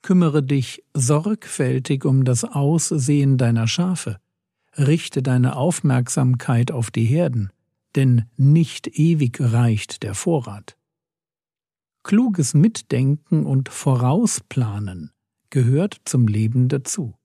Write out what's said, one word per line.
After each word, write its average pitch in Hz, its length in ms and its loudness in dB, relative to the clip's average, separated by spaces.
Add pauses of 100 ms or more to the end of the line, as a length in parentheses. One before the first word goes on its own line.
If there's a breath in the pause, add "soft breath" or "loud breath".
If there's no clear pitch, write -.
„Kümmere 160 400 2
dich 135 400 -4 (100)
sorgfältig 139 1120 -2
um 135 180 4
das 123 200 0
Aussehen 143 960 0
deiner 117 280 2
Schafe. 170 520 -4 (580)
Richte 143 460 0
deine 127 320 0
Aufmerksamkeit 127 1160 0
auf 117 200 -6
die 113 140 0
Herden, 123 440 0 (460)
denn 123 300 2 (100)
nicht 147 640 2
ewig 151 420 2
reicht 117 600 0
der 101 100 -8
Vorrat.“ 110 640 -6 (1300)
Kluges 202 500 0
Mitdenken 147 960 0
und 135 200 -2
Vorausplanen 117 1400 -2 (400)
gehört 139 560 0
zum 123 220 2
Leben 110 400 0
dazu. 131 560 -6